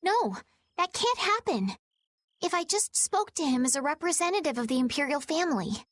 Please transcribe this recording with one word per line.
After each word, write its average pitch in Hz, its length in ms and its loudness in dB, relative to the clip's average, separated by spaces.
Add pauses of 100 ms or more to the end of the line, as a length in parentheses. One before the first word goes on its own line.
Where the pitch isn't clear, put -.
No, 370 340 2 (400)
that 359 160 0
can't - 260 0
happen. 349 540 0 (680)
If 349 120 -2
I 349 100 0
just 392 320 -2
spoke 403 380 0
to 330 100 -2
him 254 200 4
as 262 120 0
a 277 60 -2
representative 320 760 0
of 233 120 -2
the 254 100 0
Imperial 277 420 0
family. 277 720 -2